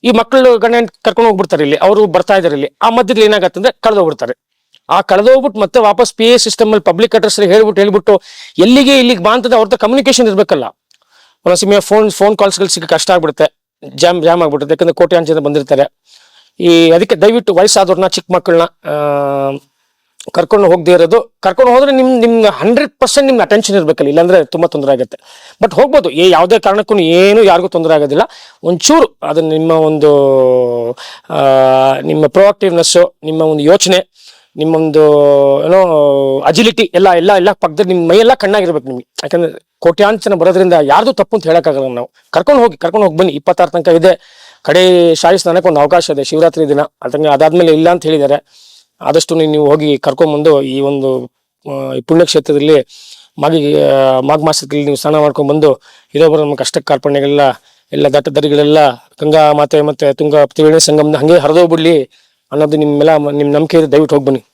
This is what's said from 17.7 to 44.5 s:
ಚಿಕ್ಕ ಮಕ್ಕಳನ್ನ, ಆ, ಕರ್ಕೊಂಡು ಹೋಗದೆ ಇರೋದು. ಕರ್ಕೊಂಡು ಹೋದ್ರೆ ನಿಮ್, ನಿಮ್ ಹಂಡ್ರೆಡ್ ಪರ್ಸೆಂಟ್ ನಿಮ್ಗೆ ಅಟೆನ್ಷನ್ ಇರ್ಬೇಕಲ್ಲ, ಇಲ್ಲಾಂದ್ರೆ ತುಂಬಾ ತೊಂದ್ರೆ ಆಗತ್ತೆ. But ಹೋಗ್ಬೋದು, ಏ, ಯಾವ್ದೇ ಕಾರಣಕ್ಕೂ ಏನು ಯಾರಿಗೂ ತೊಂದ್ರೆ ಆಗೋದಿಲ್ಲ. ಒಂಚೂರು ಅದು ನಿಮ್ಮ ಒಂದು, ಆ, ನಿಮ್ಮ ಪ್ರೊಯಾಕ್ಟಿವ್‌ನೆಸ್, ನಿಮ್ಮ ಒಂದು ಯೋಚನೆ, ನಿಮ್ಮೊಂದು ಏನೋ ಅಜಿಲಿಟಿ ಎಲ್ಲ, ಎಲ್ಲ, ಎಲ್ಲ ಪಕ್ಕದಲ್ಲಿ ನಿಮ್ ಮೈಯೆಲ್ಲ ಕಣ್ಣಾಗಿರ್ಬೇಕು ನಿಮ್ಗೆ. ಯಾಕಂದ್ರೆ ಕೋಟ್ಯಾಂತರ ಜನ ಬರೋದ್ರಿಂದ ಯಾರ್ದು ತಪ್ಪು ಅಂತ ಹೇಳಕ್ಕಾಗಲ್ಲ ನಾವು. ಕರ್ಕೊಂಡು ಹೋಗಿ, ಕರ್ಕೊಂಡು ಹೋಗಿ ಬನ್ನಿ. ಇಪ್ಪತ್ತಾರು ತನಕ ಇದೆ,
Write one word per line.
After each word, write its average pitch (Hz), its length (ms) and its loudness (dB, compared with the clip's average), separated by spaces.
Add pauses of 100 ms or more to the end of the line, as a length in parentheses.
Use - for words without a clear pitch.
ಚಿಕ್ಕ 180 280 -6
ಮಕ್ಕಳನ್ನ, 170 280 0
ಆ, 156 320 -8 (1400)
ಕರ್ಕೊಂಡು 190 380 2
ಹೋಗದೆ 175 220 2
ಇರೋದು. 170 480 0
ಕರ್ಕೊಂಡು 240 340 2
ಹೋದ್ರೆ 269 220 2
ನಿಮ್, 254 240 0
ನಿಮ್ 226 260 2
ಹಂಡ್ರೆಡ್ 233 440 -2
ಪರ್ಸೆಂಟ್ 269 360 -2
ನಿಮ್ಗೆ 247 160 0
ಅಟೆನ್ಷನ್ 208 340 0
ಇರ್ಬೇಕಲ್ಲ, 156 320 0
ಇಲ್ಲಾಂದ್ರೆ 170 360 2
ತುಂಬಾ 170 240 -4
ತೊಂದ್ರೆ 139 240 -2
ಆಗತ್ತೆ. 127 260 -4 (440)
But 214 120 -2
ಹೋಗ್ಬೋದು, 277 360 2
ಏ, 165 180 2
ಯಾವ್ದೇ 180 300 2
ಕಾರಣಕ್ಕೂ 208 400 -2
ಏನು 185 440 2
ಯಾರಿಗೂ 180 260 2
ತೊಂದ್ರೆ 160 260 -2
ಆಗೋದಿಲ್ಲ. 147 280 0 (400)
ಒಂಚೂರು 226 600 0
ಅದು 151 180 -2
ನಿಮ್ಮ 160 320 -2
ಒಂದು, 156 380 2 (1200)
ಆ, - 60 -6 (640)
ನಿಮ್ಮ 156 260 -2
ಪ್ರೊಯಾಕ್ಟಿವ್‌ನೆಸ್, 175 880 0 (100)
ನಿಮ್ಮ 160 180 -4
ಒಂದು 156 200 -2
ಯೋಚನೆ, 180 460 2 (480)
ನಿಮ್ಮೊಂದು 156 440 0 (640)
ಏನೋ 147 760 0
ಅಜಿಲಿಟಿ 208 540 0
ಎಲ್ಲ, 190 180 2
ಎಲ್ಲ, 180 240 2
ಎಲ್ಲ 190 160 0
ಪಕ್ಕದಲ್ಲಿ 180 420 -4
ನಿಮ್ 170 140 -2
ಮೈಯೆಲ್ಲ 226 260 4
ಕಣ್ಣಾಗಿರ್ಬೇಕು 190 520 -4
ನಿಮ್ಗೆ. 127 200 -12 (160)
ಯಾಕಂದ್ರೆ 165 440 -6 (120)
ಕೋಟ್ಯಾಂತರ 202 520 0
ಜನ 202 40 0
ಬರೋದ್ರಿಂದ 180 380 2 (100)
ಯಾರ್ದು 180 300 0
ತಪ್ಪು 226 240 -4
ಅಂತ 165 100 -4
ಹೇಳಕ್ಕಾಗಲ್ಲ 156 400 0
ನಾವು. 123 240 -10 (200)
ಕರ್ಕೊಂಡು 240 320 2
ಹೋಗಿ, 185 140 0
ಕರ್ಕೊಂಡು 190 300 -2
ಹೋಗಿ 160 120 -4
ಬನ್ನಿ. 180 140 0
ಇಪ್ಪತ್ತಾರು 170 380 -2
ತನಕ 170 180 -4
ಇದೆ, 170 540 0 (200)